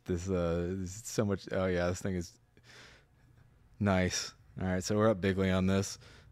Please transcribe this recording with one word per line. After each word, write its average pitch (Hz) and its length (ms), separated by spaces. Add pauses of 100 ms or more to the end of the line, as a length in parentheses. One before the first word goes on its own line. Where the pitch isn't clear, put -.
this, 90 240
uh, 87 380 (100)
this, 92 280
so 113 200
much. 98 260
Oh 92 140
yeah, 87 220
this 92 120
thing 95 160
is 87 160 (1500)
nice. 92 540 (280)
All 92 60
right, 92 160
so 107 120
we're 107 140
up 101 100
bigly 95 300
on 92 160
this, 98 320 (340)